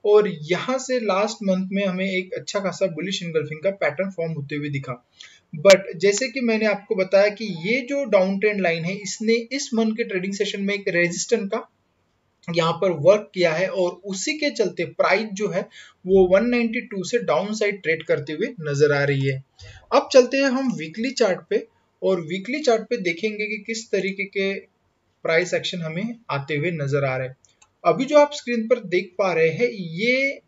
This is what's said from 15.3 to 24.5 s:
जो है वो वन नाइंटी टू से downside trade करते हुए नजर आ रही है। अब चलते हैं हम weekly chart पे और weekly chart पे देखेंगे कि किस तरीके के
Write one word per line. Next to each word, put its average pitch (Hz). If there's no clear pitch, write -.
जो 196
है 175
वो 190
वन 202
नाइंटी 240
टू 190
से 240
downside 202
trade 160
करते 151
हुए 233
नजर 147
आ 143
रही 139
है। 135
अब -
चलते 254
हैं 277
हम 254
weekly 175
chart 196
पे 202
और 185
weekly 196
chart 220
पे -
देखेंगे 208
कि 214
किस 226
तरीके 196
के 196